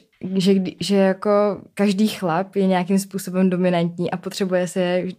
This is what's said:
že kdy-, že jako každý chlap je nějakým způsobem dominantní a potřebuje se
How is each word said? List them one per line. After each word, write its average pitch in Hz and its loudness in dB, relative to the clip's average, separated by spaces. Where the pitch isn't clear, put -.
že 196 4
kdy-, 185 0
že 185 -2
jako 190 2
každý 202 2
chlap 190 -4
je 190 2
nějakým 185 2
způsobem 190 -2
dominantní 175 0
a 185 -4
potřebuje 185 -2
se 180 -2